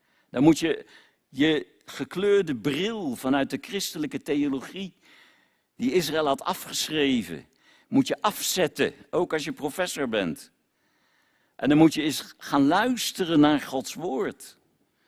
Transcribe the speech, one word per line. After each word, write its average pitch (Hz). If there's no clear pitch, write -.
Dan 127
moet 156
je 160
je 147
gekleurde 190
bril 151
vanuit 131
de 139
christelijke 156
theologie, 147
die 120
Israël 156
had 139
afgeschreven, 131
moet 135
je -
afzetten, 160
ook 170
als 156
je 156
professor 147
bent. 95
En 127
dan 147
moet 156
je 151
eens 143
gaan 139
luisteren 190
naar 147
Gods -
woord. 185